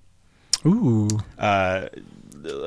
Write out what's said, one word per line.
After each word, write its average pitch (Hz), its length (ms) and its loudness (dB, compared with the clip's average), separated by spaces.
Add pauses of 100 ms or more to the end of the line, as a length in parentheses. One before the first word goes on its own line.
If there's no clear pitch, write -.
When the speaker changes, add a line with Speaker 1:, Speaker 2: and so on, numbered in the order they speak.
(680)
Speaker 1:
Ooh. 135 400 4 (300)
Speaker 2:
Uh, 95 500 0 (800)